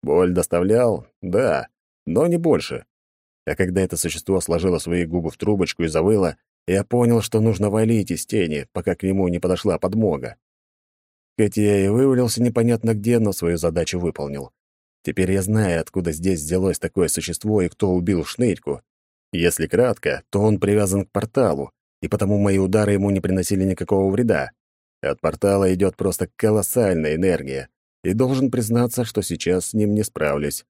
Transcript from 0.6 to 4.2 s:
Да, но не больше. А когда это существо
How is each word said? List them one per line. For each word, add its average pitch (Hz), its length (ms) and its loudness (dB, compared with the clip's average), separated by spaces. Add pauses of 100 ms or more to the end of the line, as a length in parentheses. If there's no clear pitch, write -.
Да, 92 480 0 (360)
но 135 220 0
не 175 100 0
больше. 143 480 0 (600)
А 73 100 -4
когда 90 260 0
это 90 160 -2
существо 85 440 -2